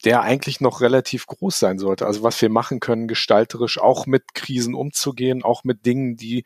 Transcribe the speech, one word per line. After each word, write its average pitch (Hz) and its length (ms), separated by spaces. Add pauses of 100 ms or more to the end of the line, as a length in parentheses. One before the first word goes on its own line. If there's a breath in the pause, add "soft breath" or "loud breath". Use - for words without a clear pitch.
der 120 180
eigentlich 139 400
noch 127 200
relativ 127 460
groß - 320
sein 95 200
sollte. 95 260
Also 104 180
was 113 180
wir 113 80
machen 117 300
können, 113 280
gestalterisch 113 720
auch - 260
mit 131 280
Krisen 123 420
umzugehen, 127 680
auch 120 200
mit 127 220
Dingen, 123 300
die 113 300